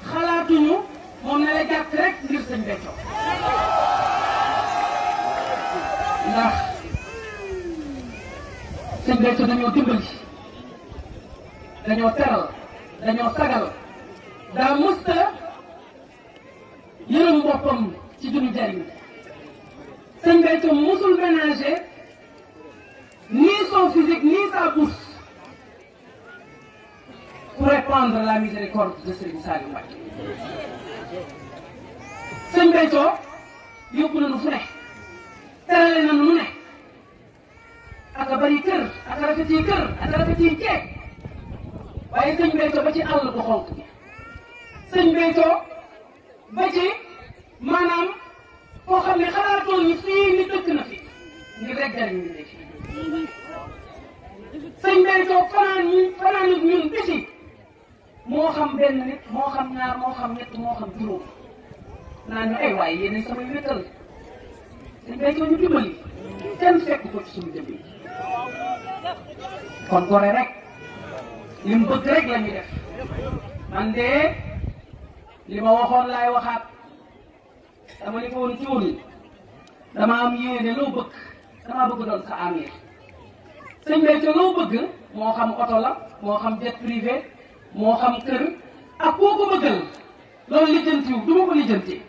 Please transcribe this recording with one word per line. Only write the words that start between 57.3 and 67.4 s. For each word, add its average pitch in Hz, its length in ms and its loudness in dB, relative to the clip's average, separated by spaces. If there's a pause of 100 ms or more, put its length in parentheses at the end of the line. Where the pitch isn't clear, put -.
moo 302 260 0
xam 302 240 -2
benn 269 300 2
nit, 269 140 -10 (100)
moo 269 240 -2
xam 254 200 -4
ñaar, 254 240 -4
moo 254 160 -4
xam 240 200 -6
ñett, 240 240 -12
moo 233 160 -4
xam 208 240 -10
juróom, 202 240 -6 (1040)
naan 220 220 -4
ñu 226 60 -2
ay 202 180 0
waay 170 240 0
yéen 208 280 -4
samay 247 180 -8 (100)
wéttal. 277 300 -4 (1200)
Sëñ 240 120 -12
Béthio 302 280 0
ñu 330 100 4
dimbali, 285 380 2 (640)
kenn 359 220 6
fekk 285 220 -2 (100)
ko 202 120 -8
ci - 60 -18
suñu 170 240 -12